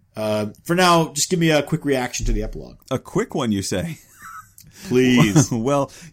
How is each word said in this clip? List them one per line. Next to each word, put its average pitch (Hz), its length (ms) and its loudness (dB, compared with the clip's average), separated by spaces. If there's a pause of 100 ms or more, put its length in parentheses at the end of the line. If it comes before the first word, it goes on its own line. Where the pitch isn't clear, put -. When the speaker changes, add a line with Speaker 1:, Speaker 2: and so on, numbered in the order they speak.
(160)
Speaker 1:
Uh, 107 320 -2 (160)
for 170 120 -2
now, 175 360 4
just 143 180 -4
give 180 100 -2
me 165 100 2
a 151 120 4
quick 156 220 -4
reaction 123 420 -2
to 110 60 0
the 107 120 0
epilogue. 73 340 -12 (120)
Speaker 2:
A 131 100 -2
quick - 360 -6
one, 127 160 -2
you 98 100 0
say? 104 360 -6 (420)
<laughs> - 480 -20
Speaker 1:
Please. 127 640 4
Speaker 2:
<laughs> - 0 -
Well, 135 400 -2 (220)